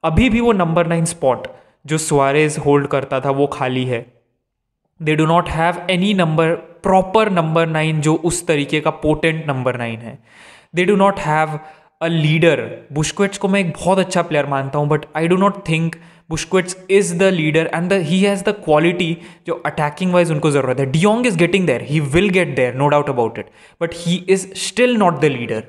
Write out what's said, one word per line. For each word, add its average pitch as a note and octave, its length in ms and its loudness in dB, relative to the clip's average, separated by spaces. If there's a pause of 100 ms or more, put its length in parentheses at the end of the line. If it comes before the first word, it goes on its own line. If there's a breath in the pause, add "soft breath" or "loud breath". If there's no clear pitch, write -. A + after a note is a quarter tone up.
अभी E3+ 260 2
भी A3+ 120 2
वो A#3 120 2
नंबर E3+ 340 2
नाइन E3 180 0
स्पॉट C3 420 -2 (380 loud breath)
जो D3+ 120 -2
सुआरेज D3 680 2
होल्ड C#3+ 220 4
करता C3+ 340 -2
था, C#3 100 -2
वो C#3+ 220 2
खाली B2+ 320 -2
है। A#2+ 200 -4 (920)
They D#3 200 0
do D#3 100 2
not E3+ 200 2 (100)
have E3+ 200 0 (140)
any F#3+ 180 0 (120)
number, D#3+ 260 2 (380)
proper F#3+ 500 2
number E3 280 2 (120)
nine D#3 240 0
जो D3+ 120 2 (120)
उस D#3+ 220 -2
तरीके D3+ 340 0
का D#3 80 0 (160)
पोटेंट D#3 420 0
नंबर B2+ 300 -2
नाइन A#2 220 -8
है। A#2 180 -14 (600 loud breath)
They F3+ 120 2
do G#3 120 4
not G3 240 2
have D3+ 320 0 (440 loud breath)
a E3 80 -2
leader। D#3+ 480 2 (360)
बुस्केट्स F#3+ 440 -2
को G3 100 -4
मैं G3 120 2
एक F3 140 -2
बहुत F#3+ 260 0
अच्छा F#3 220 0
प्लेयर D3+ 240 0
मानता C#3 340 -4
हूँ, D3 100 0
but D3+ 160 0 (120)
I E3 140 0
do F#3 100 4
not G3 280 0
think E3 280 -2 (320 loud breath)
Busquets F3+ 460 -2 (140)
is G3 200 4 (100)
the F#3+ 120 4
leader D#3+ 400 0
and F3 200 -2
the, G3 100 2
he F3 220 0
has G3+ 200 0
the G#3 100 0 (140)
quality E3 420 2 (380 loud breath)
जो E3+ 60 -4 (120)
अटैकिंग D#3 480 -2
वाइज E3+ 180 4
उनको D3+ 200 0
ज़रूरत B2+ 280 2
है। C#3 120 2
De D#3 120 2
Jong A3+ 260 2
is F#3 120 -2
getting F3 260 2
there, A#2+ 220 0
he D#3 100 0 (160)
will F#3+ 220 4
get D3 180 0
there, B2 240 0
no C#3+ 140 2
doubt C#3+ 200 0
about A2+ 280 -2
it, - 100 -16 (320 soft breath)
but E3 160 -6
he F3 160 0 (200)
is F#3 120 -6 (160)
still B3 400 0
not D#3+ 220 2
the C#3+ 100 4
leader। A2+ 340 -6